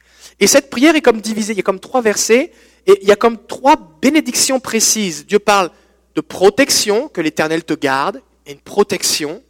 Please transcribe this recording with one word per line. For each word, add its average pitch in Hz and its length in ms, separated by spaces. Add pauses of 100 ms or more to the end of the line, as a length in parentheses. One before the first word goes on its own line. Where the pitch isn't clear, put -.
(400)
Et 196 80
cette 277 220
prière 311 260
est 302 40
comme 226 200
divisée, 214 320
il 208 40
y 185 40
a - 20
comme 190 160
trois - 240
versets, 226 500 (340)
et 196 140
il 190 60
y 202 60
a 202 40
comme 233 300
trois 277 300 (260)
bénédictions 262 560
précises. 208 640
Dieu 202 140
parle 202 320 (460)
de 160 40
protection, 202 880
que - 120
l'Éternel 160 420
te - 120
garde, 143 460 (240)
et 147 60
une 139 100
protection. 180 880